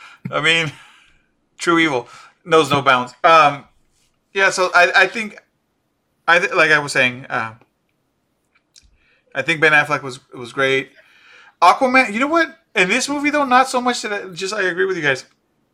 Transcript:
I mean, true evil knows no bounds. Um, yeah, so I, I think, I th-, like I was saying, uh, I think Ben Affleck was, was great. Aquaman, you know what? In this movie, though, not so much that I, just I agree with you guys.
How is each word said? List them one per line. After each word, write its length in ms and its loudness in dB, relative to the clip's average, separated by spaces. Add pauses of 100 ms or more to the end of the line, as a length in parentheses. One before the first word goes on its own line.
(320)
I 100 -4
mean, 300 -2 (880)
true 220 0
evil 280 -2 (380)
knows 240 2
no 120 0
bounds. 320 0 (100)
Um, 420 4 (680)
yeah, 180 2
so 220 -2
I, 220 6
I 120 4
think, 300 -10 (880)
I 120 4
th-, 140 -4
like 180 2
I 80 4
was 140 -8
saying, 320 -2
uh, 300 -8 (1800)
I 60 -6
think 180 -4
Ben 140 2
Affleck 300 0
was, 160 -14 (140)
was 200 -16
great. 380 -2 (680)
Aquaman, 520 2
you 60 -4
know 80 0
what? 300 -2 (180)
In 120 0
this 220 -2
movie, 220 -4
though, 140 0
not 220 2
so 140 -4
much 220 -4
that 100 -6
I, 160 -10
just 240 -10
I 100 -4
agree 220 -2
with 100 -4
you 80 -8
guys. 220 -2 (480)